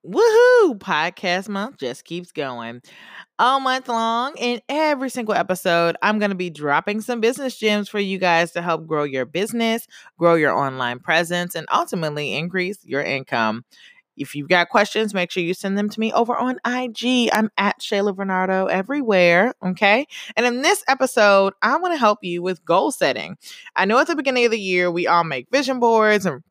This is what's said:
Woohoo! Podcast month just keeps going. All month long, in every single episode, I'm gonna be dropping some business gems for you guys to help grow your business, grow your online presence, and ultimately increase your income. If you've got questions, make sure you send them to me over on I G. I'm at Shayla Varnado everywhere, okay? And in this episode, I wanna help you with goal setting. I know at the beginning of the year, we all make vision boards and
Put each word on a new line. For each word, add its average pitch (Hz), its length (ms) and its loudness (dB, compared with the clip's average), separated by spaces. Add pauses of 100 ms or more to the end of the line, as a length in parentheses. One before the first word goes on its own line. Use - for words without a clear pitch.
Woohoo! 440 720 4
Podcast 180 680 -2
month 202 280 -8
just - 280 -8
keeps 175 260 -12
going. 123 500 -8 (560)
All 262 220 2
month 262 300 -2
long, 233 480 -2
in 240 320 -4
every 285 400 -2
single 220 260 -4
episode, 170 680 0
I'm 214 180 2
gonna 202 160 0
be 180 140 -6
dropping 156 520 -2
some 240 180 -6
business 262 380 -2
gems 208 320 -2
for 208 100 -6
you 196 180 -4
guys 170 360 2
to 170 80 -4
help 160 260 -4
grow 151 160 -2
your 131 220 -4
business, 226 640 -4 (300)
grow 170 180 4
your 151 220 2
online 131 420 -2
presence, 175 540 -2
and 165 160 -8
ultimately 156 640 -2
increase 180 520 -6
your 139 160 -4
income. 117 640 -2 (500)
If 139 200 -12
you've 143 120 -8
got 175 220 2
questions, 214 440 0
make 180 180 -4
sure 180 120 -4
you 170 100 -2
send 196 240 -4
them 208 120 -2
to 202 100 -10
me 220 140 -2
over 240 240 0
on 254 260 -4
I 254 300 -4
G. 240 400 2
I'm 214 240 2
at 196 240 0
Shayla 202 340 -2
Varnado 190 540 -2
everywhere, 196 840 2 (120)
okay? 202 420 2 (300)
And 233 80 0
in 247 160 0
this 339 260 2
episode, 208 760 4
I 247 140 2
wanna 339 220 -2
help 214 240 2
you 175 200 -4
with 185 220 -6
goal 214 280 2
setting. 110 440 -2 (400)
I 180 80 2
know 214 160 4
at 311 80 2
the 339 80 -2
beginning 254 300 0
of 220 60 2
the 220 100 -2
year, 180 280 0
we 170 180 -2
all 170 180 4
make 135 260 -6
vision 254 300 0
boards 214 440 4
and 147 260 -4